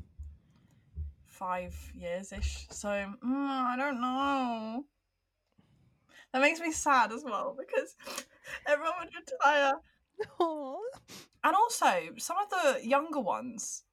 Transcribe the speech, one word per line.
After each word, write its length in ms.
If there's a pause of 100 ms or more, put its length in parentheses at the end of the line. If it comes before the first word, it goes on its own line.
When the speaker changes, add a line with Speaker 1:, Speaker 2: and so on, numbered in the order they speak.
(1300)
Speaker 1:
five 480 (200)
years-ish. 760
So, 200
mm, 260 (340)
I 260
don't 240
know. 840 (1500)
That 100
makes 180
me 120
sad 400
as 120
well 340
because 400
<laughs> 680
everyone 340
would 140
retire. 580 (680)
Speaker 2:
Aw. 380 (680)
Speaker 1:
And 120
also, 540 (100)
some 180
of 140
the 360
younger 320
ones, 720